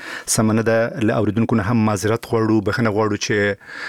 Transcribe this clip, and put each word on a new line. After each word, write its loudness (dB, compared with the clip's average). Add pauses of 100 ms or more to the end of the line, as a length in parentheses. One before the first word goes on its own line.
(260)
سمه 2
نه 2
ده. 0
له 2
اوریدونکو 0
نه 0
هم 2
معذرت -2
غواړو، 2
بخښنه 0
غواړو 2
چې، -4 (560)